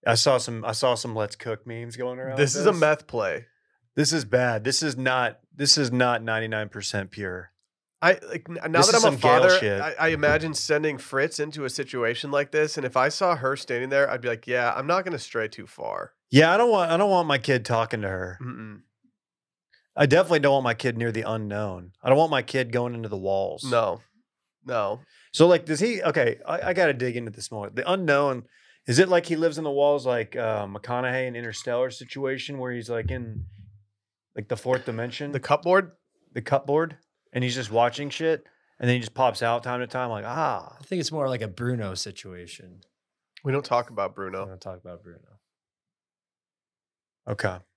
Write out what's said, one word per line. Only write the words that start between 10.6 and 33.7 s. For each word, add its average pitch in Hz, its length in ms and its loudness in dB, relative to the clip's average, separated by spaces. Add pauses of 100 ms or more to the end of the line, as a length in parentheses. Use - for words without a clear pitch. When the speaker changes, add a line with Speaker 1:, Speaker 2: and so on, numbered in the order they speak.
Speaker 2:
Fritz - 400 -2
into 151 260 -6
a 127 60 -4
situation 123 640 -4
like 143 180 0
this, 151 260 0
and 143 80 -6
if 127 120 -2
I 131 120 4
saw 175 280 0
her 131 200 -2
standing 127 340 -4
there, 139 200 4
I'd 123 100 -4
be 120 80 -4
like, 113 200 -6
"Yeah, 120 260 0
I'm 131 140 -4
not 185 160 0
gonna 170 140 -6
stray 113 300 -6
too 107 180 -14
far." - 480 -8 (160)
Speaker 1:
Yeah, 160 220 8
I 196 40 4
don't 240 140 4
want, 185 200 2
I 165 60 2
don't 202 140 2
want 175 180 2
my 139 100 2
kid 123 260 0
talking 113 380 -2
to 101 60 -4
her. 92 340 -6
Speaker 2:
Mm-mm. 113 380 -16 (1200)
Speaker 1:
I 147 60 8
definitely 156 320 6
don't 139 140 6
want 135 100 4
my 120 120 2
kid 117 220 -2
near 117 140 -2
the 110 120 -4
unknown. 104 680 -6 (140)
I - 40 0
don't 135 100 8
want 160 120 4
my 135 120 0
kid 127 280 -2
going 120 240 -2
into 113 140 -8
the 101 80 -6
walls. 98 480 -2
Speaker 2:
No. 113 360 0 (640)
No. 117 360 -2 (320)
Speaker 1:
So, 165 160 8
like, 170 160 6
does 156 160 -4
he, 220 240 -2
okay, 156 420 2
I, 170 220 -4
I 185 40 0
gotta 170 200 2
dig 123 240 -4
into 117 160 -8
this - 180 -12
more. 104 180 -8
The 110 220 -4
unknown, 143 540 2 (420)
is 127 140 4
it 190 80 8
like 175 180 4
he 170 80 -2
lives 160 240 0
in 160 60 -6
the 147 80 -2
walls 143 340 2
like, 120 300 -2
uh, 110 320 -2
McConaughey 123 580 -4
in 123 80 -8
Interstellar 120 560 -4
situation 135 680 -8
where 127 120 -6
he's, 120 180 -8
like, 117 220 -4
in, 117 360 -8 (880)